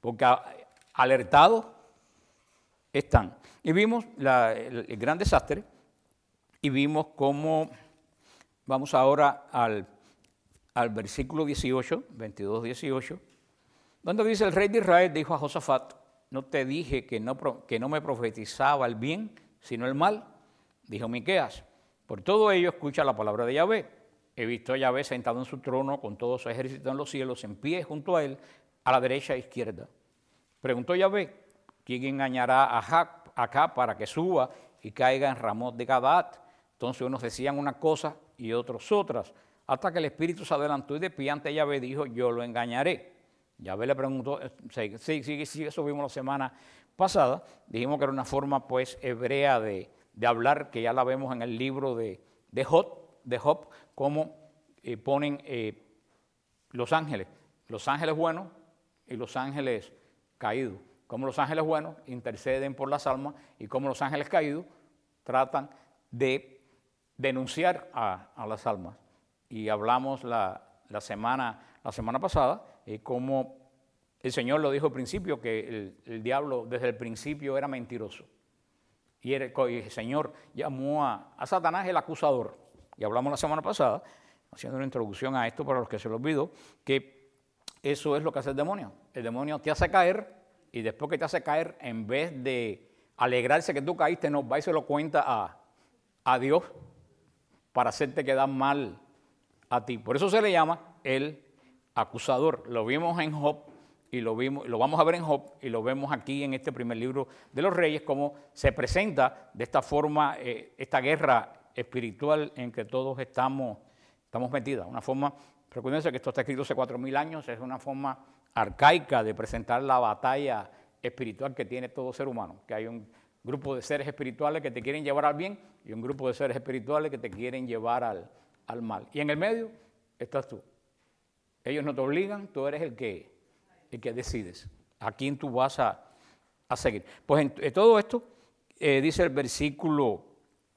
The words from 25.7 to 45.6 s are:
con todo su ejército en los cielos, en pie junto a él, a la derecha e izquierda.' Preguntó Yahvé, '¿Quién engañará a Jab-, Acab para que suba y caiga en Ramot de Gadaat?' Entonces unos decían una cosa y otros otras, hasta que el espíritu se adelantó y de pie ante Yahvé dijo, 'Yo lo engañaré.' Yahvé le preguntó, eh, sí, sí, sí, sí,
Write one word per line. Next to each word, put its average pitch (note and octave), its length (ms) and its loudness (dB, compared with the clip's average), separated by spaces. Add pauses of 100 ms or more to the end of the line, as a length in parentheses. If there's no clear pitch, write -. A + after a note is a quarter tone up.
con G#2 180 -10
todo B2 200 -2
su B2 120 -8
ejército C3 420 -6
en C3+ 60 -4
los C#3+ 120 -6
cielos, C3 340 -6
en G#2 120 -12
pie E3 260 -2
junto D#3 360 0
a D#3 60 4
él, C3+ 140 -6 (460)
a B2+ 80 4
la C3 100 8
derecha C3+ 320 0
e C3 60 -2
izquierda.' A2 480 -8 (760)
Preguntó C3 340 0
Yahvé, F#3+ 460 2 (440)
'¿Quién B2 180 -4
engañará B2+ 720 4
a A2 40 4
Jab-, - 420 0 (120)
Acab C#3 380 2
para A2+ 240 0
que A2 80 -6
suba D#3+ 440 0 (320)
y A2 100 -12
caiga C3 380 4
en B2+ 60 -2
Ramot A#2 400 -4
de A#2+ 100 -6
Gadaat?' C3+ 520 4 (360)
Entonces - 280 -6
unos B2+ 200 -4
decían C3 380 -2
una C#3+ 180 -4
cosa D#3 380 0 (220)
y A2+ 160 -6
otros A#2+ 380 -6
otras, F#3+ 420 0 (340)
hasta C3+ 240 -2
que E3+ 80 -2
el D#3 60 2
espíritu E3 400 -4
se - 80 -2
adelantó C#3+ 420 0
y D3+ 40 -6
de F3+ 100 -4
pie C#3 200 -4
ante D3 240 -4
Yahvé C#3+ 280 0
dijo, C3+ 240 -4
'Yo A#2+ 260 0
lo A#2+ 100 -4
engañaré.' A#2+ 720 -2 (460)
Yahvé G2 300 -4
le C#3 80 2
preguntó, C3 460 -4
eh, C3+ 100 -12 (180)
sí, A2 280 -6
sí, D3+ 260 -4
sí, D3 220 -6
sí, D3 200 -10